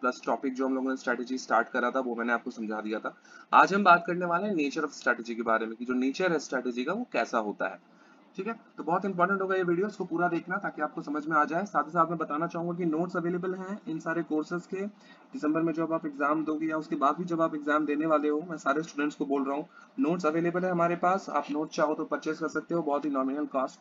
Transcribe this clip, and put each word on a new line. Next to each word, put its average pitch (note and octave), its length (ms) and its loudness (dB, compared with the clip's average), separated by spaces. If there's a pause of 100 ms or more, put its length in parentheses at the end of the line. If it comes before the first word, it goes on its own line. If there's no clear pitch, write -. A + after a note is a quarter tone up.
Plus B2+ 240 -2
topic C3 280 0
जो C3 140 0
हम C3 80 0
लोगों C3 140 -2
ने C3 80 -2
strategy B2 400 -2
start A#2 320 2
करा B2 220 0
था C3 80 -2
वो B2 160 -2
मैंने A#2 180 0
आपको A#2 180 -2
समझा G#2+ 300 -6
दिया G#2+ 180 -2
था। C3+ 160 -8 (380)
आज D#3 200 8
हम G3+ 100 2
बात F3 240 8
करने F3 180 -2
वाले F3 220 0
हैं G#3 80 -2
nature D3+ 340 0
of - 40 -12
strategy A#2 420 -2
के A2+ 60 -6
बारे A2+ 240 2
में, A2+ 100 -8
कि A#2+ 100 -8
जो B2+ 80 -2
नेचर C3+ 380 0
है D#3 80 2
स्ट्रेटजी B2 440 -4
का D#3 100 -2
वो A#3+ 200 -4
कैसा A#2+ 260 0
होता G2 280 -2
है, F#2 120 -8 (580)
ठीक G3 100 -4
है? A3+ 60 -6 (240)
तो C#3+ 60 -10
बहुत F3 220 0
important F#3+ 360 2
होगा F#3+ 140 0
ये F#3 80 2
वीडियो, F3 240 2
इसको F#3+ 180 -6
पूरा E3+ 220 0
देखना E3+ 300 -2
ताकि E3+ 240 -6
आपको D#3 200 -4
समझ D3+ 260 -4
में D#3+ 100 0
आ D3 80 6
जाए। E3 200 -2
साथ D3+ 180 0
ही D3+ 60 -4
साथ E3 180 4
मैं E3+ 100 -2
बताना D#3 300 -2
चाहूंगा F3 260 -4
कि F3 120 -2
notes E3+ 320 0
available F3+ 380 -2
हैं F#3+ 220 -8 (100)
इन D#3+ 120 -6
सारे E3 240 -2
courses D#3+ 420 -2
के। F#3+ 200 -4 (480)
December D3+ 280 2
में E3 120 2
जब D#3+ 200 0
आप E3 120 -2
exam D3 400 0
दोगे D#3 220 0
या D#3 100 0
उसके D#3+ 180 -4
बाद D3 220 4
भी F3+ 60 -4
जब E3+ 180 0
आप D#3 140 2
exam D3+ 300 2
देने D3 200 0
वाले D3+ 240 4
हो, D3+ 100 2 (100)
मैं D#3+ 80 -6
सारे C#3+ 260 0
students D3 320 -2
को D3 100 -2
बोल C#3 200 0
रहा C#3 100 -2
हूँ, D#3 120 -4 (320)
notes D#3 260 2
available E3+ 400 2
है F#3 60 2
हमारे E3+ 240 4
पास। F3+ 340 2
आप D3 220 -2
notes D3+ 240 -4
चाहो D3+ 200 2
तो D#3 100 -4
purchase D3+ 320 -4
कर D#3+ 100 -4
सकते D3 280 -4
हो E3+ 60 2
बहुत C#3+ 240 0
ही D3+ 40 0
nominal C#3 360 0
cost C3+ 360 -4